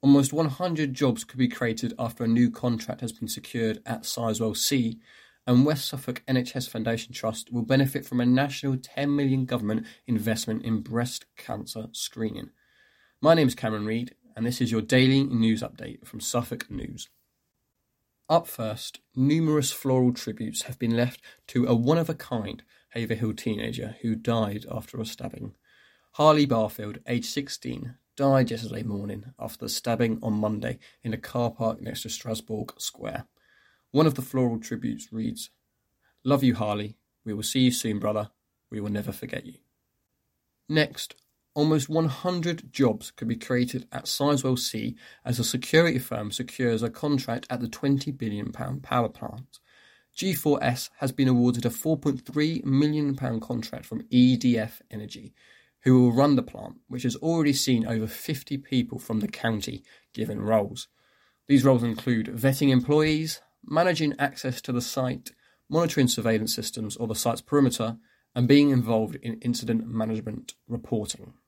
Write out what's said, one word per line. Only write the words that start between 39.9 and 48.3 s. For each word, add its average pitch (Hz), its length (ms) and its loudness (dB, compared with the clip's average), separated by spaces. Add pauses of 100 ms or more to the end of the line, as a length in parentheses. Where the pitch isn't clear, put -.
Next, 151 460 0 (400)
almost 151 340 2
one 160 200 2
hundred 175 680 -4
jobs 120 360 2
could - 180 -8
be 117 80 -2
created 123 540 -2
at - 140 -10
Sizewell 135 540 0
C - 380 -4 (280)
as 123 140 -2
a 120 60 2
security 160 540 4
firm 107 320 -6
secures 120 520 -2
a 113 80 -2
contract 135 580 -2
at 123 120 -6
the 117 80 -4
twenty 139 420 0
billion 104 420 -6